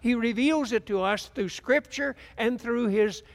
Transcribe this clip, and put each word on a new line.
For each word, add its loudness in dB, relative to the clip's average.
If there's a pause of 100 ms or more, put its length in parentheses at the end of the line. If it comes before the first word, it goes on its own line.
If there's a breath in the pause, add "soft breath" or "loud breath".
he 2
reveals 2
it -2
to 0
us -2
through -4
Scripture -2 (220 loud breath)
and 0
through -2
his, 2 (140 soft breath)